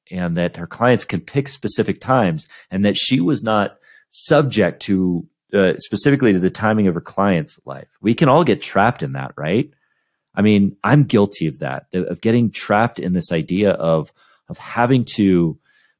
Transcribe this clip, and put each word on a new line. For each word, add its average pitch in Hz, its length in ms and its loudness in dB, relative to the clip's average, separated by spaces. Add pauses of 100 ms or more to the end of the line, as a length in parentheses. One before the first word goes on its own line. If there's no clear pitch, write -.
and 87 280 -6
that 87 200 -4
her 85 100 -10
clients 120 360 0
can - 160 -6
pick - 280 -6
specific - 520 -4
times 98 480 0 (220)
and 98 160 -2
that 101 100 0
she - 240 0
was 151 240 -2
not 107 340 0 (320)
subject 107 760 0
to, 92 440 -2 (240)
uh, 95 260 2
specifically 135 540 2
to 92 80 4
the 90 120 0
timing 107 360 0
of 87 60 2
her 82 80 -6
client's 95 640 -2
life. 69 220 -16 (140)
We 110 120 2
can 139 160 2
all 156 140 6
get 110 180 0
trapped 107 400 0
in 69 120 -8
that, 67 220 -10
right? 87 360 -4 (680)
I 107 40 0
mean, 101 420 2
I'm 131 220 4
guilty 101 420 0
of 67 120 -8
that, 67 340 -10
of 90 260 -6
getting 113 320 0
trapped - 480 -2
in 90 140 -4
this 87 180 -2
idea 90 400 0
of, 80 400 -2 (380)
of 85 80 -14
having 123 480 0 (100)
to 87 420 2 (420)